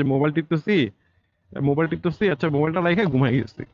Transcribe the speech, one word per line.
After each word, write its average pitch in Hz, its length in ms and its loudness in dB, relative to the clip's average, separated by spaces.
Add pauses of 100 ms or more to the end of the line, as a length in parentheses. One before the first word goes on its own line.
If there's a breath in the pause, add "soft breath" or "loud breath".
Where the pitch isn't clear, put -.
যে 143 40 2 (100)
মোবাইল 147 240 2
টিপতেছি, 165 400 0 (880)
মোবাইল 147 220 2
টিপতেছি, 165 340 -4 (100)
আচ্ছা 170 120 -4 (100)
মোবাইলটা 160 260 0
রাইখা 175 220 2 (100)
ঘুমাই 127 260 2
গেছি, - 220 -10 (100)